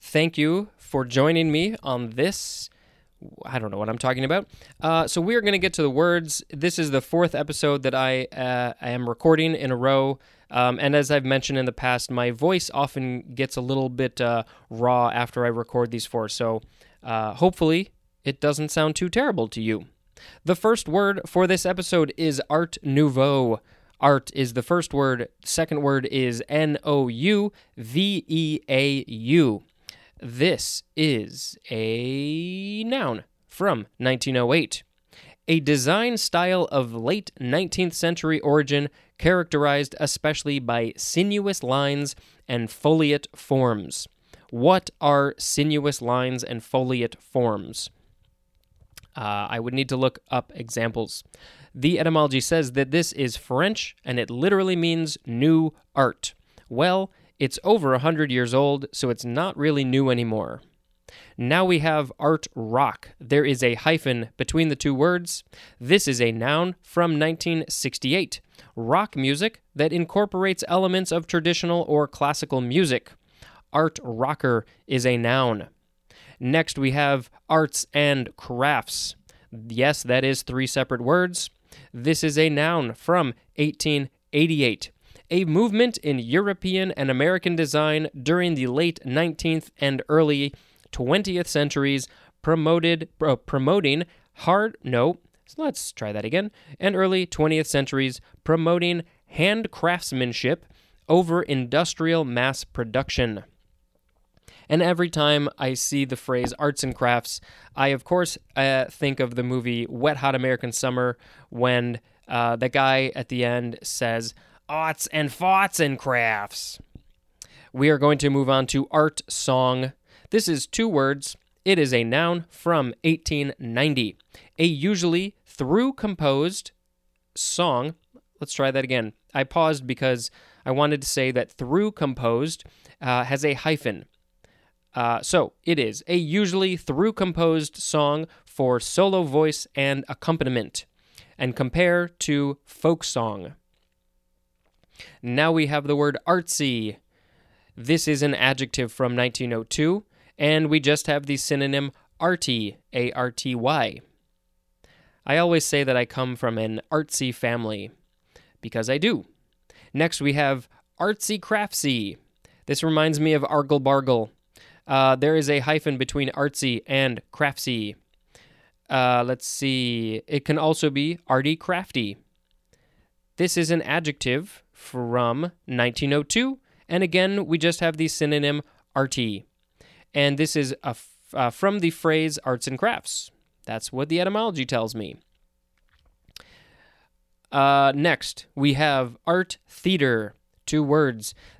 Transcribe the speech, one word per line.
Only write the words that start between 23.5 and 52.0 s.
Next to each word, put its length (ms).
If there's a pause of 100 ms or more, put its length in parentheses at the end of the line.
Art 320
is 200
the 100
first 300
word. 340 (160)
Second 380
word 240
is 420
N 380
O 240
U 420 (240)
V 540
E 400
A 360
U. 580 (580)
This 600 (120)
is 600 (120)
a 1160
noun 400 (200)
from 420 (120)
nineteen 380
oh 160
eight. 300 (680)
A 100
design 560
style 560
of 220
late 480
nineteenth 520
century 460
origin 480 (300)
characterized 840
especially 600
by 360
sinuous 640
lines 540 (320)
and 220
foliate 680
forms. 720 (420)
What 420 (100)
are 360
sinuous 640
lines 400
and 200
foliate 580
forms? 720 (1300)
Uh, 320
I 100
would 140
need 160
to 80
look 220 (120)
up 240
examples. 680 (500)
The 240
etymology 400